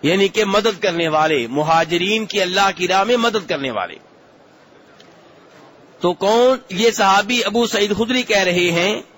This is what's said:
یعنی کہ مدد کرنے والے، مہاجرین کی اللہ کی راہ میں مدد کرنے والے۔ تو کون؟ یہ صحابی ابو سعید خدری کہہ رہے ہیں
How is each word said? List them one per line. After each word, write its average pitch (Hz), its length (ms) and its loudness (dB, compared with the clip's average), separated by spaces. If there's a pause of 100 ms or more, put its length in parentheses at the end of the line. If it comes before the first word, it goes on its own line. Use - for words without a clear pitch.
یعنی 196 260 2
کہ 208 180 0
مدد 202 380 0
کرنے 170 240 -2
والے، 156 400 0
مہاجرین 165 760 0
کی 196 160 -4
اللہ 190 340 0
کی 175 120 -4
راہ 190 160 2
میں 240 140 0
مدد 220 320 -2
کرنے 139 220 -4
والے۔ 90 240 -6 (2000)
تو 180 140 -2
کون؟ 240 440 2 (120)
یہ 208 220 2
صحابی 208 540 2
ابو 220 220 0
سعید 208 300 0
خدری 247 260 0
کہہ 214 140 0
رہے 180 340 2
ہیں 180 300 -2 (160)